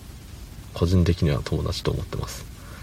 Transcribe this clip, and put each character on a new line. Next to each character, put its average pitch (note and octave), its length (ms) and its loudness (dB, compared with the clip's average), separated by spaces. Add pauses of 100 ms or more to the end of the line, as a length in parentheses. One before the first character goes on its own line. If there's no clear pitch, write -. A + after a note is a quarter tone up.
(760)
個 - 100 4
人 F2+ 200 8
的 E2+ 180 4
に E2 80 6
は C#2 120 2
友 D#2 200 0
達 D#2+ 200 -2
と - 80 0
思 - 120 0
っ - 20 -4
て - 140 -6
ま - 100 -4
す。 - 160 -10 (380)